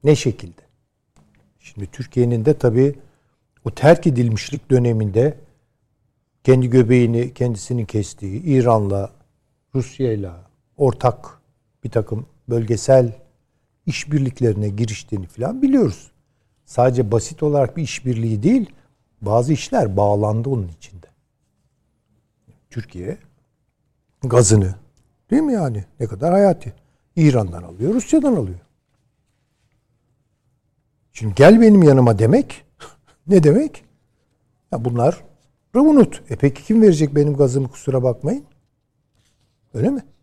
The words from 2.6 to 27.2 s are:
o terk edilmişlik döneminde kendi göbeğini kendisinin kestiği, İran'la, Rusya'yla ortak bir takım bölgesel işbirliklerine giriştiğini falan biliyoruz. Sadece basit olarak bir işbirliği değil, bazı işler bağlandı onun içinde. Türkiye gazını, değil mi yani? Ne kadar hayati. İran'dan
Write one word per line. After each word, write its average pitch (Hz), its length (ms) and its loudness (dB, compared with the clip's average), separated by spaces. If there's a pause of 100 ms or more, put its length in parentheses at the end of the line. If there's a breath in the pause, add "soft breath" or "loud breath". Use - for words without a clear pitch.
o 113 60 -6
terk 170 360 2
edilmişlik 120 640 -4
döneminde 120 680 0 (1040)
kendi 127 260 4
göbeğini 120 640 2
kendisinin 120 500 -6
kestiği, 101 580 -8
İran'la, 113 680 0 (640)
Rusya'yla 104 760 -6 (260)
ortak - 640 -2 (440)
bir 120 60 -10
takım 110 360 -6 (220)
bölgesel 117 640 0 (760)
işbirliklerine 123 840 -4
giriştiğini 104 580 -8
falan 175 360 -8
biliyoruz. 254 480 -2 (540)
Sadece 123 480 -2
basit 117 300 -4
olarak 143 340 -2
bir 170 60 -8
işbirliği 113 600 -6
değil, 220 280 0 (500 soft breath)
bazı 120 320 0
işler 127 440 -4
bağlandı 104 520 -2
onun 110 200 -6
içinde. 82 380 -20 (1600)
Türkiye 107 480 -12 (1040)
gazını, 110 520 2 (560)
değil 277 120 0
mi 294 100 -2
yani? 127 320 -4 (160)
Ne 120 60 -6
kadar 127 260 -4
hayati. 196 420 0 (420)
İran'dan 113 460 0